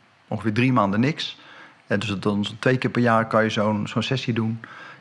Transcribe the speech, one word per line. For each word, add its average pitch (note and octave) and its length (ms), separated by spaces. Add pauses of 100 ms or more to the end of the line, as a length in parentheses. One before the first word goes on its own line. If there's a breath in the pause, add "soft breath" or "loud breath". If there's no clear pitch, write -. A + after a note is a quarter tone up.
(280)
ongeveer A2 240
drie B2 200
maanden G#2 280
niks. - 440 (420 loud breath)
En G#2 120
dus G2+ 100 (100)
dan G2+ 260
zo G#2 140
twee C3 200
keer A#2 120
per A#2+ 120
jaar A2+ 240
kan A2 160
je A2 80
zo'n, G#2 380
zo'n A2+ 140
sessie B2+ 320
doen. A2+ 260 (400 loud breath)